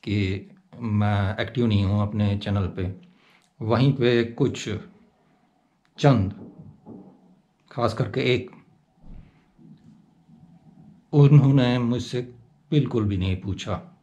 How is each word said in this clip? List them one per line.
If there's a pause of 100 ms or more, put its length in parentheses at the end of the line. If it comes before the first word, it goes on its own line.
कि (300)
मैं
active
नहीं
हूँ
अपने
channel (100)
पे। (760)
वहीं
पे (100)
कुछ (1300)
चंद, (1400)
ख़ास
करके (120)
एक, (2750)
उन्होंने
मुझसे (500)
बिल्कुल
भी
नहीं
पूछा (220)